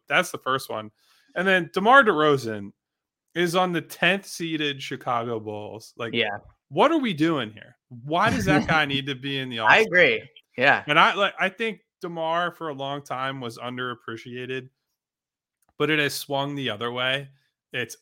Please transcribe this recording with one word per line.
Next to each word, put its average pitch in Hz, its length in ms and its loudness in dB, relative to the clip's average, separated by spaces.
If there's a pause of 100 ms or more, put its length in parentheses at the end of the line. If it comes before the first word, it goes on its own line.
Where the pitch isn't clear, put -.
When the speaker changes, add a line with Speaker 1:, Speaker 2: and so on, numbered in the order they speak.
Speaker 1:
that's 170 220 2
the - 80 -10
first 131 320 -4
one. 110 220 -8 (420)
And 180 140 -2
then 185 260 2
DeMar 240 300 8
DeRozan 135 720 0 (600)
is 170 220 -2
on 185 160 2
the 165 100 -2
tenth 180 460 -2
seeded 151 560 -6
Chicago 120 560 -4
Bulls. 104 580 -12
Like, 113 160 -8
Speaker 2:
Yeah. 107 240 0 (300)
Speaker 1:
what 202 240 2
are 330 80 2
we 233 160 -2
doing 143 360 0
here? - 260 -20 (120)
Why 147 400 0
does 233 160 0
that - 220 2
Speaker 2:
<laughs> - 0 -
Speaker 1:
guy 156 180 4
need 139 220 -2
to 139 80 -4
be 135 240 -6
in 131 100 -6
the 117 100 -6
Speaker 2:
I 127 200 6
Speaker 1:
All-Star - 80 4
Speaker 2:
agree. 165 320 6
Speaker 1:
game? - 80 -20 (300)
Speaker 2:
Yeah. 123 280 4
Speaker 1:
And 147 140 4
I, 196 160 6
like, 190 240 0
I 185 100 0
think 220 320 -8 (200)
DeMar 170 500 -4
for 165 180 -10
a 143 40 -6
long 139 280 -6
time 135 400 -6
was 120 160 -10
underappreciated, 123 1120 -10 (1080)
but 147 100 2
it 156 80 2
has 151 160 2
swung 139 400 -4
the 135 160 -6
other 113 220 -6
way. 131 380 -4 (420)
It's 123 300 -8